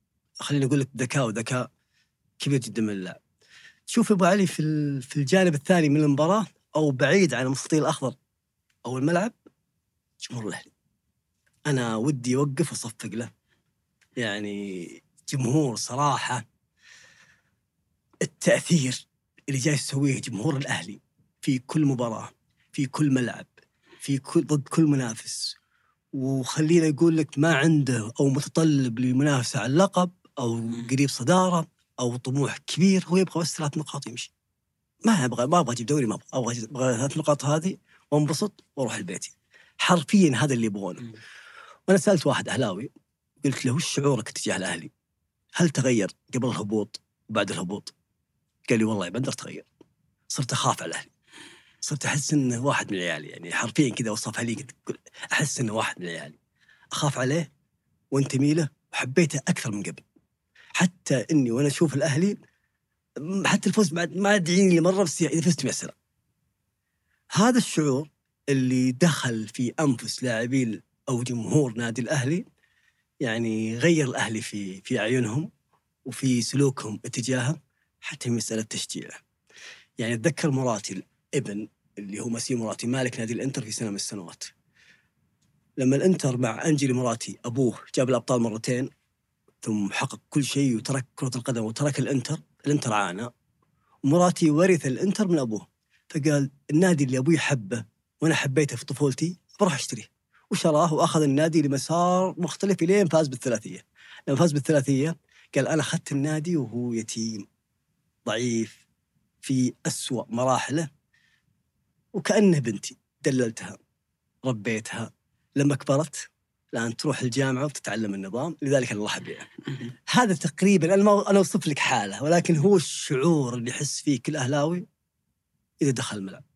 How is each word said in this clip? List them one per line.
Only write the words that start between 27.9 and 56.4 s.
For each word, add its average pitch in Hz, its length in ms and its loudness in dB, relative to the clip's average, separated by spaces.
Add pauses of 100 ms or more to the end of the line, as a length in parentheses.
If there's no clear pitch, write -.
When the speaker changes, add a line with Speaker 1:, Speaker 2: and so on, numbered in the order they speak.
Speaker 1:
أو 139 80 4
متطلب 139 680 2
لمنافسة 127 600 2
على 120 120 -2
اللقب 180 380 4 (280)
أو 117 160 -2
Speaker 2:
مم. 117 360 -6
Speaker 1:
قريب 135 180 2
صدارة 175 580 2 (340)
أو 123 160 -2
طموح 127 420 -2
كبير، 185 480 4
هو 175 100 2
يبغى 190 240 2
بس - 160 -4
ثلاث 151 220 -4
نقاط 147 280 -8
يمشي. - 280 -12 (720)
ما 202 180 4
أبغى، 120 220 0
ما 170 140 4
أبغى 123 140 0
أجيب 117 120 -6
دوري، 143 200 0
ما 101 80 0
أبغى، - 180 -12
أبغى 120 200 -2
أجيب، 117 180 -10
أبغى 127 260 0
ثلاث 139 200 -2
نقاط 151 280 0
هذه 156 320 0 (340)
وانبسط 151 540 0 (120)
وأروح 123 220 -4
لبيتي. - 380 -10 (420)
حرفيًا 175 580 4
هذا 139 180 2
اللي 117 120 0
يبغونه. 98 340 -4
Speaker 2:
مم. 117 120 -14 (760)
Speaker 1:
وأنا 190 100 8
سألت 185 280 2
واحد - 220 0
أهلاوي، 107 420 -4 (540)
قلت 135 220 -2
له: 123 60 2
"وش 160 220 -2
شعورك 139 340 0
تجاه - 280 -4
الأهلي؟ 90 340 -6 (640)
هل 170 160 4
تغير 120 400 2 (240)
قبل 123 140 0
الهبوط 107 520 -4 (280)
وبعد 101 220 -2
الهبوط؟" 92 440 -8 (760)
قال 117 80 4
لي: 110 60 4
"والله 107 200 -2
يا 85 60 -8
بندر 127 220 -4
تغير. - 320 -14 (640)
صرت 127 240 -4
أخاف 127 300 0
على 82 80 -8
الأهلي. - 200 -10 (720)
صرت - 260 -6
أحس 139 260 -2
إنه 127 340 2
واحد - 260 -2
من 95 60 -2
عيالي." 80 300 -4
يعني، 85 240 -12
حرفيًا 117 420 0
كذا 110 160 -2
وصفها 110 340 -6
لي، 113 220 -6 (200)
قلت، - 140 -10 (320)
أحس - 280 -2
إنه 110 120 -2
واحد 107 280 -4
من 90 60 -8
عيالي. 82 320 -12 (540)